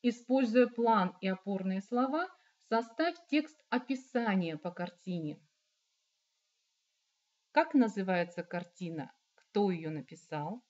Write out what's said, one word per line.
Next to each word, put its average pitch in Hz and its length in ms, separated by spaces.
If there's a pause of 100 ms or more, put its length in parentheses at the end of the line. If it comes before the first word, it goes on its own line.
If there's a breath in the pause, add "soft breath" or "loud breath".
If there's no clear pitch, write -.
Используя 247 640
план 226 540
и 190 80
опорные 190 520
слова, 269 460 (400 soft breath)
составь 240 480 (140)
текст - 400
описания 226 880
по 175 140
картине. 175 680 (2000)
Как 320 240
называется 185 680
картина? 170 680 (220)
Кто 202 360
её 160 180
написал? 156 800